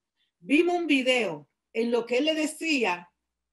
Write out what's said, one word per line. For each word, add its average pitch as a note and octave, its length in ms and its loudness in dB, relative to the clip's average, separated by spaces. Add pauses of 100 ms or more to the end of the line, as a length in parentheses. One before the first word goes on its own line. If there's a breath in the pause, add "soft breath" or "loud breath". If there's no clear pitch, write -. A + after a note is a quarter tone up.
(400)
Vimos E4+ 360 2
un F4 120 -2
video B3 640 0 (240)
en A#3 180 -2
lo A#3 140 0
que A#3+ 140 -2
él D4 60 0
le D#4 100 0
decía C#4+ 760 -2 (420)